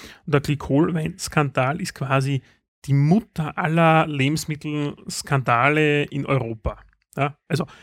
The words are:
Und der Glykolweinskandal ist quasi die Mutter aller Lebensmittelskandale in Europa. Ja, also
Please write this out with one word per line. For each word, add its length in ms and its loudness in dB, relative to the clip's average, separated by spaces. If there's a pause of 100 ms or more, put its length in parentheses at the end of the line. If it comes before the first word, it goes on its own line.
(260)
Und 80 -2
der 60 4
Glykolweinskandal 1400 -2
ist 140 -8
quasi 480 -2 (440)
die 60 0
Mutter 640 2
aller 500 4
Lebensmittelskandale 2000 0
in 220 -6
Europa. 520 -4 (380)
Ja, 300 -2
also 200 -2 (160)